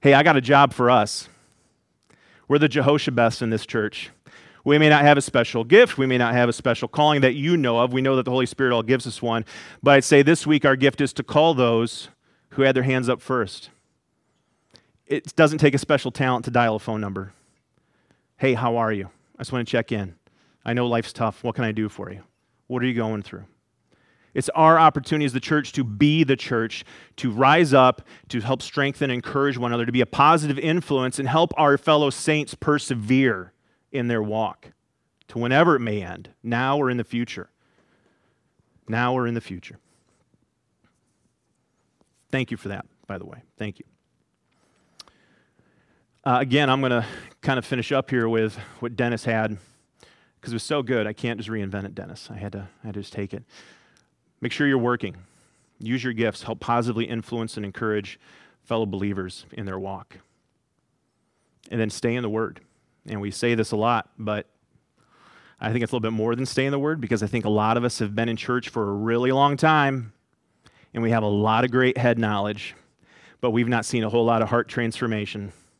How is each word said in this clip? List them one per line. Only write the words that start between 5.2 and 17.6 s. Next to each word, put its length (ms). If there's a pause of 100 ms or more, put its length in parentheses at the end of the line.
special 420
gift. 340
We 80
may 120
not 160
have 160
a 40
special 340
calling 340
that 140
you 200
know 240
of. 140
We 80
know 160
that 60
the 80
Holy 140
Spirit 280
all 100
gives 240
us 140
one. 240 (360)
But 100
I'd 120
say 180
this 240
week 200
our 100
gift 240
is 140
to 100
call 300
those 560 (420)
who 120
had 120
their 80
hands 240
up 140
first. 480 (1400)
It 300
doesn't 240
take 140
a 40
special 340
talent 340
to 60
dial 240
a 40
phone 200
number. 320 (1080)